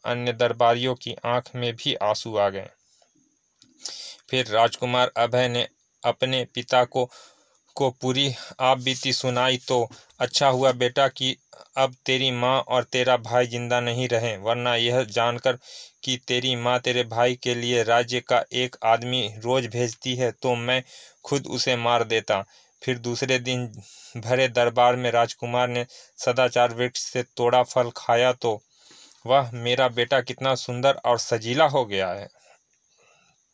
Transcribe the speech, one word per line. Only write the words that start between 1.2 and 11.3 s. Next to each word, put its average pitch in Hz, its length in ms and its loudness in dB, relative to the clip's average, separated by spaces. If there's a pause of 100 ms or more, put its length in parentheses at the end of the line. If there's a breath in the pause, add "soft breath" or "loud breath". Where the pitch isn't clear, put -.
आंख 120 300 -4
में 120 200 -4
भी - 200 -4
आंसू 107 420 -4
आ 101 120 2
गए। 98 200 -8 (1600 loud breath)
फिर 127 180 -2
राजकुमार 123 720 2
अभय 120 300 2
ने 120 200 -4 (360)
अपने 127 400 -2 (120)
पिता 123 280 2
को, 123 260 -2 (640 loud breath)
को 135 160 0
पूरी 131 420 -2 (260 loud breath)
आप 131 180 4
बीती 127 360 -2
सुनाई 127 440 0
तो, 120 300 0 (320 loud breath)
"अच्छा 131 280 0
हुआ 131 240 4
बेटा 127 360 2
कि 131 280 -4 (420)